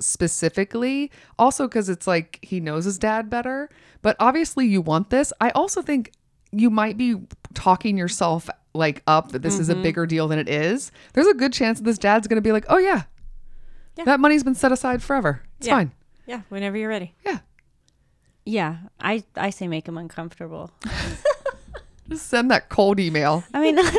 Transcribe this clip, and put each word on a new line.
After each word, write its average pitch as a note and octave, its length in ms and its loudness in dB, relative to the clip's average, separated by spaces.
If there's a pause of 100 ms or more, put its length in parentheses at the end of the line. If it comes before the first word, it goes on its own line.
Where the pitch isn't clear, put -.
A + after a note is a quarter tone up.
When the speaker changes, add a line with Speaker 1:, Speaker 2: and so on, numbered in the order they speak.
Speaker 1:
specifically. A#3 1080 -2 (280)
Also, C4 280 2
'cause G#3 220 -2
it's F3 180 -6
like E3+ 360 -2
he F#3 180 -6
knows D#3+ 240 -4
his F#3+ 140 -4
dad G#3+ 320 -2
better. B3+ 400 -6 (320)
But - 180 2
obviously C4 460 2
you F#3+ 160 4
want D#3+ 260 0
this. C4+ 320 2
I A#3 100 4
also F4+ 300 0
think C#4+ 320 -2 (400)
you A3 160 4
might G#3+ 300 0
be A#3+ 180 0 (380)
talking G#3 420 2
yourself, E3+ 540 -2 (240)
like, D#3 320 0
up D#3 260 4
that B2+ 100 -6
this G3+ 160 0
is E3 120 0
a - 20 2
Speaker 2:
Mm-hmm. F#3 100 0
Speaker 1:
bigger E3 240 0
deal D#3+ 220 0
than D#3 100 0
it D3+ 100 -2
is. D#3+ 440 -2 (220)
There's D4+ 120 6
a G4+ 80 6
good B3+ 200 0
chance A3+ 240 0
that G#3+ 60 -10
this A3+ 140 0
dad's G#3 300 2
gonna A3 140 2
be A3 100 2
like, - 160 0
"Oh, E4+ 100 6
yeah. F#4 260 2 (920)
Speaker 3:
Yeah. E4 80 -10
Speaker 1:
That C#4 160 4
money's D4 240 4
been C4 100 0
set B3+ 180 2
aside B3 300 -2
forever. F#3 380 0 (180)
It's A#3+ 80 -10
Speaker 3:
Yeah. A#3+ 100 4
Speaker 1:
fine." E3 160 2 (340)
Speaker 3:
Yeah, A#3+ 240 -10
whenever G3+ 260 -4
you're A3 120 -4
ready. F#3+ 260 -6 (100)
Speaker 1:
Yeah. F#4 140 -4 (1040)
Speaker 2:
Yeah, F3 320 -4 (240)
I, G#3 240 -2 (120)
I G3 140 -2
say F#3 160 -10
make D#3+ 220 -6
him E3 100 -10
uncomfortable. E3 720 -14 (140)
<laughs> - 60 -10 (1160)
Speaker 1:
Just D#4+ 200 -10
send B3 240 2
that - 160 2
cold G3+ 320 2
email. D#3 420 0 (100)
Speaker 2:
I C#4+ 80 -2
mean, D#4 140 4
<laughs> - 0 -
not E4+ 240 4